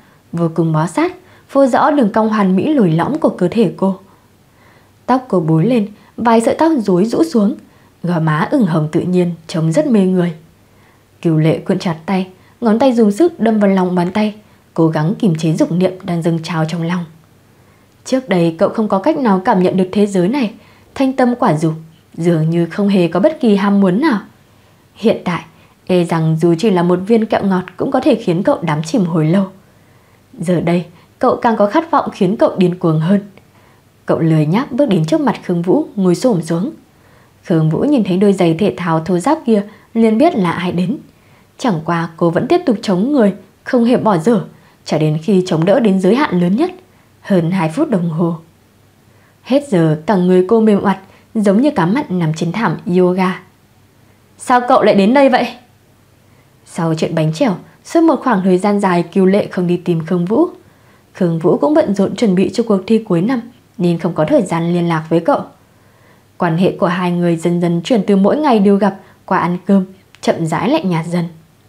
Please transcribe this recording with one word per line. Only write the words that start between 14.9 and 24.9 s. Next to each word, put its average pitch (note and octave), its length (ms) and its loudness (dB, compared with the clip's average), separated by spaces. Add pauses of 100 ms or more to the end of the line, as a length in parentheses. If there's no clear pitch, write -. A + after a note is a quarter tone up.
kìm F#3+ 160 2
chế D#3 180 -2
dục A3 200 0
niệm F3+ 200 0 (100)
đang E3+ 200 -4
dâng E3 200 0
trào D#3+ 220 -4
trong E3 180 -6
lòng. F3 220 -4 (1000)
Trước C4 240 -2
đây E3+ 300 0
cậu F#3+ 100 2
không G#3+ 200 -2
có F#3 100 0
cách D4+ 180 0
nào G#3 280 0
cảm G3 180 2
nhận F3+ 140 0
được F#3 160 0
thế G#3 140 2
giới F#3+ 220 0
này, B3 260 -4 (400)
thanh C4 180 -2
tâm B3 220 0
quả A3+ 220 0
dục, D#3+ 180 -2 (400)
dường E3 360 0
như E3+ 160 0
không G3 220 -2
hề F#3+ 200 2
có F3 120 0
bất D#4 200 0
kỳ G#3+ 160 4
ham G3+ 240 2
muốn F#3+ 200 2
nào. C#4 200 0 (720)